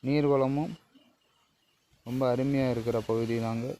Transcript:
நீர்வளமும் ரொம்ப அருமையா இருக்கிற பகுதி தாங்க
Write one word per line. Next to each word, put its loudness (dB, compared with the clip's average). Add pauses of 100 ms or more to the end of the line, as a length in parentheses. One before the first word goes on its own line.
நீர்வளமும் 2 (1300)
ரொம்ப 0
அருமையா 0
இருக்கிற 0
பகுதி -2
தாங்க -4